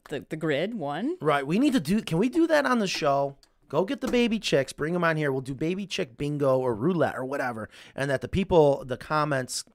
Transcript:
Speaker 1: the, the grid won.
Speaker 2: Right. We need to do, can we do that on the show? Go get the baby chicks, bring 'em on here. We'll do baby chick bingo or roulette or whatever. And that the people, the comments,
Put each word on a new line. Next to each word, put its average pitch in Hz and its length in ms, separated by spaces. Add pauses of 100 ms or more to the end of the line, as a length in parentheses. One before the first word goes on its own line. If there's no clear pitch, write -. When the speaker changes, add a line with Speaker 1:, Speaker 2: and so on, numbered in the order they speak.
Speaker 1:
the, 143 200
the 160 80
grid 160 360
won. 190 480
Speaker 2:
Right. 143 240
We 170 140
need 277 140
to 254 60
do, 180 220
can 160 160
we 240 120
do 330 180
that 294 180
on 254 140
the 196 80
show? 139 480 (340)
Go 170 160
get 269 160
the 262 60
baby 233 320
chicks, 139 320
bring 160 220
'em 175 100
on 165 140
here. 151 140
We'll 131 100
do 135 140
baby 180 320
chick - 300
bingo 143 420
or 123 160
roulette 135 400
or 131 100
whatever. 127 440 (260)
And 139 140
that 131 120
the 123 60
people, 147 580
the 123 120
comments, 147 640 (100)